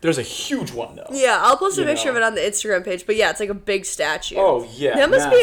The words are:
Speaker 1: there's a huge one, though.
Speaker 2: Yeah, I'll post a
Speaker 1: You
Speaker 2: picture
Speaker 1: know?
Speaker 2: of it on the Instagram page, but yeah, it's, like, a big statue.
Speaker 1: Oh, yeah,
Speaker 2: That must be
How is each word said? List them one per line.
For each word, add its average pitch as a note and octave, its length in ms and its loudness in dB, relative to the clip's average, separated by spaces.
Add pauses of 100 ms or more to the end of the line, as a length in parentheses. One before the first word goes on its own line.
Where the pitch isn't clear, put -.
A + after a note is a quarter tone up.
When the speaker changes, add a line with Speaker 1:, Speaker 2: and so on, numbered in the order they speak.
Speaker 1:
there's D#3+ 160 0
a A#2+ 40 -4
huge F#3 500 -6
one, A#2 240 -10
though. - 140 -18
Speaker 2:
Yeah, B3+ 300 2
I'll A#3+ 160 4
post F#4+ 220 -2
a - 20 -2
Speaker 1:
You D4+ 60 0
Speaker 2:
picture D4+ 200 0
Speaker 1:
know? C#4 40 0
Speaker 2:
of A#3+ 80 -2
it A3+ 60 2
on A3 100 0
the F3 80 -2
Instagram G3+ 420 -2
page, F3+ 220 -6
but A3 100 0
yeah, G3+ 140 2
it's, - 100 -6
like, G#3 80 -4
a G3+ 60 -6
big G3 320 -4
statue. - 500 -4
Speaker 1:
Oh, D#3+ 380 2
yeah, C4 220 0
Speaker 2:
That D4 120 4
must C5+ 220 4
be B4+ 120 6